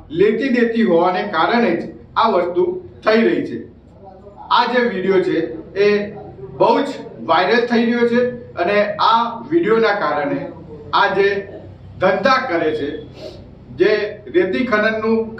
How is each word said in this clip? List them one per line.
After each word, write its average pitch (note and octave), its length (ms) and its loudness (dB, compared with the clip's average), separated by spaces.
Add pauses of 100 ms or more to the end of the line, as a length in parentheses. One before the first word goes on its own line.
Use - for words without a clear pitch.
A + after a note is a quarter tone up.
(220)
લેતી A3+ 340 2
દેતી A3+ 340 2
હોવાને F3 320 4 (140)
કારણે F#3 340 2
જ - 160 -2 (360)
આ A3+ 120 4
વસ્તુ F3 320 0 (380)
થઈ A3 240 4
રહી - 220 0
છે. A#2 100 -8 (960)
આ A#3+ 160 4
જે A#3+ 160 2
વીડિયો F#3+ 400 2
છે D#3 100 0 (480)
એ - 20 6 (720)
બહુ G#3+ 240 4
જ - 80 -4 (400)
વાયરલ F#3+ 400 2
થઈ A#3 160 2
રહ્યો A#3 260 2
છે A#3+ 80 2 (460)
અને G3+ 100 0 (320)
આ A#3 140 4 (320)
વીડિયોના G#3 500 2
કારણે D3+ 360 -2 (600)
આ G3+ 140 4
જે G3 160 2 (720)
ધંધા F#3+ 340 2 (140)
કરે D#3+ 320 0
છે, D3 100 -6 (880)
જે G#3 160 4 (400)
રેતી F#3+ 320 2
ખનનનું A3 720 0